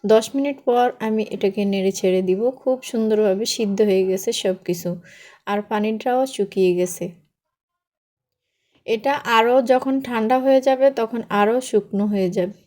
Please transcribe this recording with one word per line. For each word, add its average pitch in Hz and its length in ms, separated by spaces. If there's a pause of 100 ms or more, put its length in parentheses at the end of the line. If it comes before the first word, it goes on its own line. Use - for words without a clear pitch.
দশ 220 280
মিনিট 277 320
পর 247 220 (140)
আমি 220 300
এটাকে 196 340
নেড়ে 196 280
ছেড়ে 185 300
দিব। 185 180 (180)
খুব 254 240
সুন্দরভাবে 214 640
সিদ্ধ 202 360
হয়ে 190 240
গেছে 190 260
সব 190 320
কিছু, 175 260 (560)
আর 202 160
পানিটাও 220 640
শুকিয়ে 190 500
গেছে। 175 280 (1800)
এটা 226 260 (160)
আরও 233 340
যখন 262 400
ঠান্ডা 240 360
হয়ে 262 220
যাবে 269 340
তখন 226 260 (100)
আরও 208 300
শুকনো 202 460
হয়ে 196 240
যাবে। 190 260 (100)